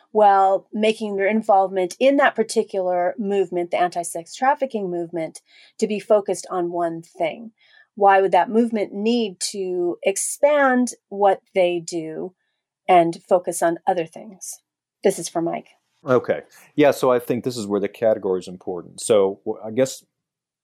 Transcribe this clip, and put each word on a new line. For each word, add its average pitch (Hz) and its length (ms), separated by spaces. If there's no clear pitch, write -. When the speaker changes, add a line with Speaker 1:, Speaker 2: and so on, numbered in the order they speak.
Speaker 1:
while 196 600
making 214 460
their 196 100
involvement 196 720
in 269 160
that 285 200
particular 185 840
movement, 185 540
the - 60
anti-sex 170 580
trafficking 262 540
movement, 170 520
to 220 80
be 208 120
focused 202 500
on 175 220
one 170 300
thing? - 500
Why 196 260
would 190 120
that 180 180
movement 226 420
need 214 460
to 180 500
expand 254 920
what 202 320
they 175 240
do 165 560
and 170 360
focus 180 400
on 170 240
other 180 180
things? - 560
This 196 140
is 170 100
for 165 140
Mike. 170 280
Speaker 2:
Okay. 120 380
Yeah, 143 160
so 131 200
I 123 60
think 123 260
this 123 140
is 107 80
where 101 140
the 101 100
category 107 480
is 92 100
important. 90 540
So 98 440
w-, 104 200
I 110 60
guess 127 340